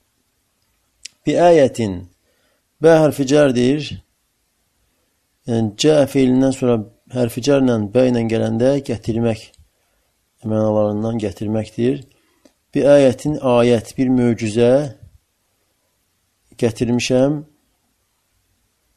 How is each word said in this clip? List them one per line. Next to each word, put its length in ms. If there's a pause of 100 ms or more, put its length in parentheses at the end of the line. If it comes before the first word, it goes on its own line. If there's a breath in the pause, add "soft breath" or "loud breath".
(1300)
Bi 100
ayətin. 720 (720)
Bə 220
hərfi 260
cərdir. 640 (1500)
Yəni, 300
cə 320
feilindən 480
sonra 240 (320)
hərfi 320
cərlə, 320 (160)
bə 160
ilə 240
gələndə 460 (100)
gətirmək 640 (920)
mənalarından 800
gətirməkdir. 800 (720 soft breath)
Bi 120
ayətin, 560
ayət, 540
bir 180
möcüzə 580 (1900)
gətirmişəm. 800 (1600)